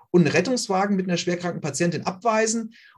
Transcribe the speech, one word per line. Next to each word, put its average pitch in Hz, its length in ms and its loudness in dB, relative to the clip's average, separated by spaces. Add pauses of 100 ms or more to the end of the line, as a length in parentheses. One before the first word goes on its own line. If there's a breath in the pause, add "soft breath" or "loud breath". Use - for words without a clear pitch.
(120 soft breath)
und 175 100 6
einen 160 100 4
Rettungswagen 202 640 0
mit 185 140 -2
einer 170 80 0
schwerkranken 175 420 -4
Patientin 175 460 -2
abweisen. 220 720 -2 (220 loud breath)